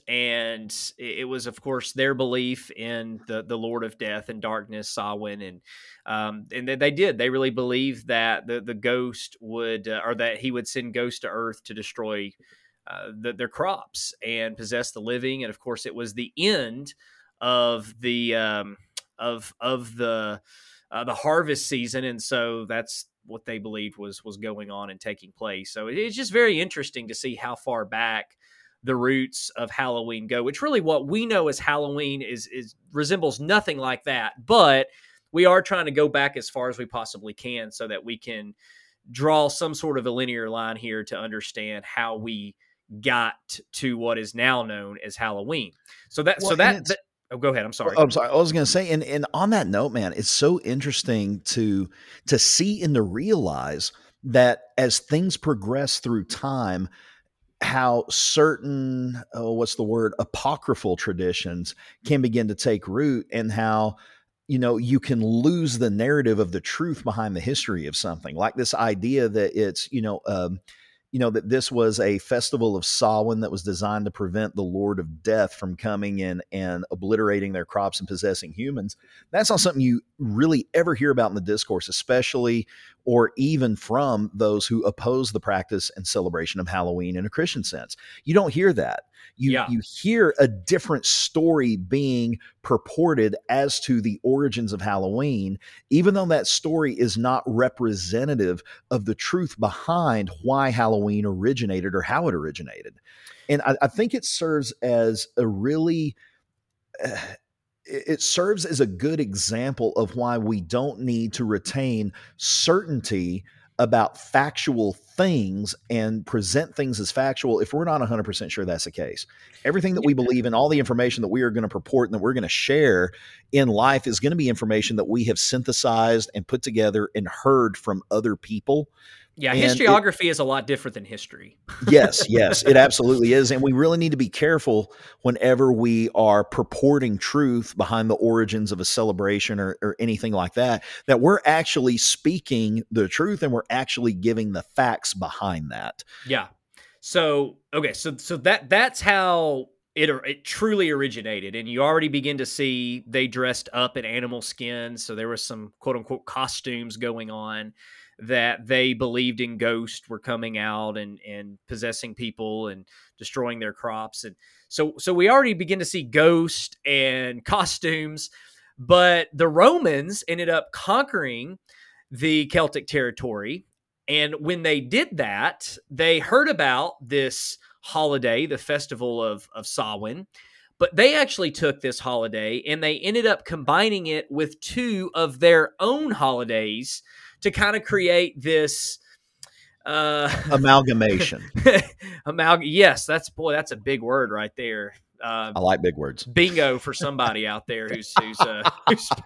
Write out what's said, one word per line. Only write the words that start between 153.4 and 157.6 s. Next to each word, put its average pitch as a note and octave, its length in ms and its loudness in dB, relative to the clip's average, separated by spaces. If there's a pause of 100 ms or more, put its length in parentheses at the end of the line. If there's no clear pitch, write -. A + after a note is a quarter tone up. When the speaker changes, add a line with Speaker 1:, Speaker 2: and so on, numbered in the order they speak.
Speaker 1:
up B2 240 -2
in B2 80 -8
animal A#2+ 380 -6
skins. A#2+ 640 -10
So A#2 100 -10
there A2+ 140 -6
was A2+ 160 -8
some G#2+ 340 -12
quote C3 160 -4
unquote A#2+ 300 -8
costumes A#2+ 720 -8
going A2+ 340 -8
on G#2+ 420 -10 (480)